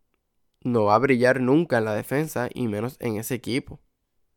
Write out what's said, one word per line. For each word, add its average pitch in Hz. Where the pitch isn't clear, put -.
no 117
va 104
a 113
brillar 127
nunca 135
en 110
la 107
defensa 123
y 123
menos 107
en 110
ese 113
equipo. 120